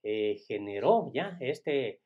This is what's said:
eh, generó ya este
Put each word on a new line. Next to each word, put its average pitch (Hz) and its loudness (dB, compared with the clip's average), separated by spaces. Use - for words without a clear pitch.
eh, 107 0
generó 110 2
ya 175 -4
este 139 -2